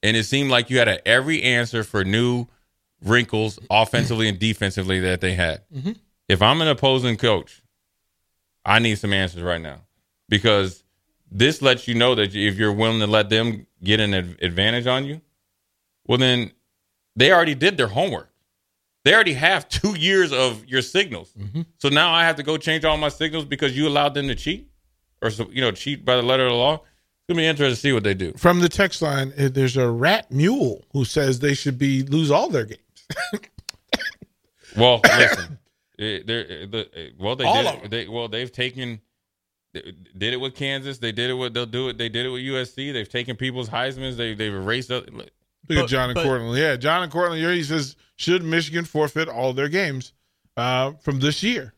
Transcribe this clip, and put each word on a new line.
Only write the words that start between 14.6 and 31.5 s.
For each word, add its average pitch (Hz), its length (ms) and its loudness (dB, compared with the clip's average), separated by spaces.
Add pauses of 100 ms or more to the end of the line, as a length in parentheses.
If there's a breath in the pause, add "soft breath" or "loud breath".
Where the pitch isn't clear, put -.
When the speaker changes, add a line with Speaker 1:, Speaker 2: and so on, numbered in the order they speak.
Speaker 1:
on 131 180 -2
you, 147 160 -12 (840)
well, 123 140 2
then 123 320 2 (640)
they 131 160 6
already 170 240 4
did 175 220 2
their 123 100 2
homework. 117 420 -4 (720)
They 160 120 6
already 196 180 4
have 160 360 0
two 202 280 -2
years 180 360 2
of 123 340 0
your 127 160 0
signals. 131 560 -2
Speaker 2:
Mm-hmm. 101 220 -8 (180)
Speaker 1:
So 143 100 0
now 156 240 4
I 165 120 4
have 165 100 2
to 151 80 -8
go 156 140 -2
change 156 280 -2
all 156 120 2
my 151 120 0
signals 156 360 -6
because 139 300 -2
you 151 120 0
allowed 143 260 2
them 139 140 -4
to 123 80 -4
cheat, 160 340 -8 (540)
or 110 80 0
so, 107 180 -8
you 117 120 -6
know, 120 100 0
cheat 139 340 -8
by 127 120 2
the 123 40 0
letter 127 240 2
of 123 60 0
the 120 60 0
law. 135 180 2
It's - 580 -12
gonna 165 80 0
be 156 60 2
interesting 143 280 2
to 113 60 -10
see 143 120 2
what 110 100 2
they 101 100 2
do. 92 200 -4
Speaker 2:
From 175 280 4
the 170 80 4
text - 320 -2
line, 139 360 -2
uh, 139 140 2
there's 131 260 0
a 123 120 2
rat 151 420 0
mule 156 600 0
who 139 120 0
says 131 340 0
they 143 140 0